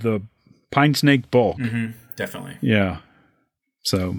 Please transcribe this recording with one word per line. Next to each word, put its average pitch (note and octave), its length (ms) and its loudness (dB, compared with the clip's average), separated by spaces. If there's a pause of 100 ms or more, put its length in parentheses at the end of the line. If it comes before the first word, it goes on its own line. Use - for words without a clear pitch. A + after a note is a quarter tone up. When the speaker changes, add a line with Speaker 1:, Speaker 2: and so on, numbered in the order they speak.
Speaker 1:
the G#2 120 -2 (480)
pine C#3+ 240 2
snake C#3 380 2
bulk. A2+ 260 2
Speaker 2:
Mm-hmm. A2+ 400 -6 (180)
Definitely. G2 460 -10
Speaker 1:
Yeah. G2 360 2 (880)
So, F#2 340 -2